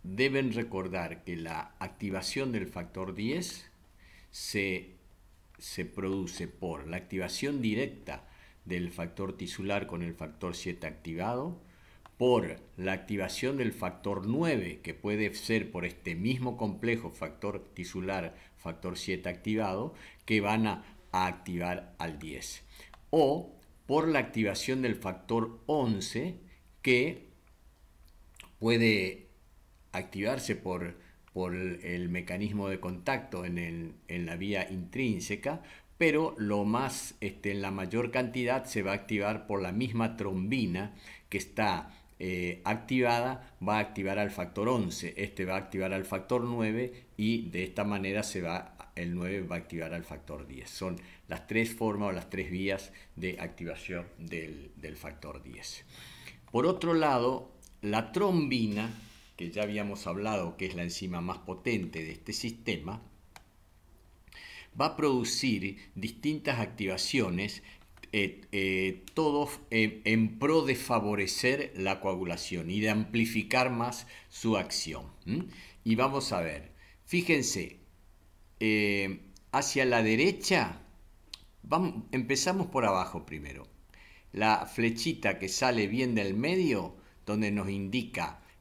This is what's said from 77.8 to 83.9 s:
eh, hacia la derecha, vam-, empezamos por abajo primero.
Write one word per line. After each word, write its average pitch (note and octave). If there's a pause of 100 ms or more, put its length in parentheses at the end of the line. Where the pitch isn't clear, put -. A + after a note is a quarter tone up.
eh, G2+ (280)
hacia C3+
la A#2+
derecha, B2+ (840)
vam-, E3
empezamos C#3
por B2+
abajo F#2
primero. C#2+ (640)